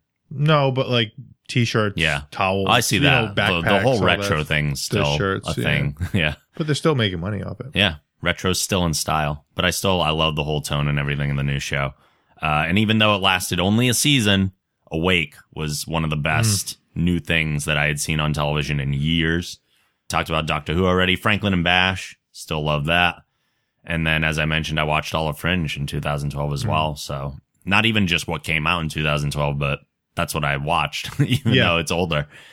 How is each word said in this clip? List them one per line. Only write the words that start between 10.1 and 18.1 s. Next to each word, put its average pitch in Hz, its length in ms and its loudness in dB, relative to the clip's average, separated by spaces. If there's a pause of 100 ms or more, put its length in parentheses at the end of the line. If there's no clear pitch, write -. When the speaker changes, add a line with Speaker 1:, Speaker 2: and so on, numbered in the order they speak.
Speaker 2:
love 80 240 0
the 76 100 -2
whole 76 160 -2
tone 73 280 -2
and 73 100 0
everything 71 320 -2
in 69 60 -2
the 69 80 -2
new 69 160 -2
show. 69 340 -4 (480)
Uh, 76 240 0
and 90 120 0
even 110 200 2
though 107 160 4
it 98 80 0
lasted 92 380 0
only 110 280 4
a 117 60 2
season, 104 580 2 (380)
Awake 82 440 0 (200)
was 76 320 -6
one 80 180 -2
of 78 60 -2
the 76 60 -2
best 80 640 0 (180)
Speaker 1:
Mm. 82 80 0
Speaker 2:
new 87 160 2
things 78 440 0
that 78 140 0
I 73 80 2
had 73 140 -2
seen 78 200 -2